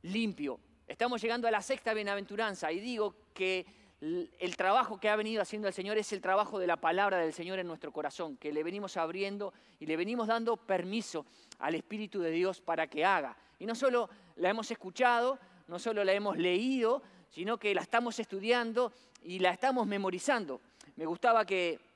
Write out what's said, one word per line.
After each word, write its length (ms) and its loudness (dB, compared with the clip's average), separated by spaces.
limpio. 580 -4
Estamos 340 -2
llegando 260 -2
a 40 2
la 100 2
sexta 320 -2
bienaventuranza 800 -2
y 80 -4
digo 340 -2
que 320 -2
l-, 380 -4
el 180 -4
trabajo 420 2
que 120 2
ha 60 4
venido 260 -2
haciendo 260 -4
el 60 -4
Señor 240 -2
es 160 -4
el 80 -8
trabajo 360 2
de 80 0
la 120 2
palabra 400 2
del 160 0
Señor 240 -6
en 80 -4
nuestro 260 -10
corazón, 460 -6
que 140 -6
le 100 0
venimos 340 -6
abriendo 560 -4
y 80 -16
le 120 0
venimos 300 0
dando 280 2
permiso 680 -2
al 160 -2
Espíritu 460 -6
de 100 0
Dios 320 0
para 240 0
que 180 -2
haga. 320 2
Y 80 -8
no 80 -2
solo 340 2
la 120 2
hemos 220 0
escuchado, 680 2
no 100 -8
solo 260 0
la 100 6
hemos 240 0
leído, 640 2
sino 300 -4
que 160 0
la 80 2
estamos 360 0
estudiando 760 0
y 180 -6
la 100 6
estamos 360 2
memorizando. 760 0
Me 80 -6
gustaba 400 4
que 340 0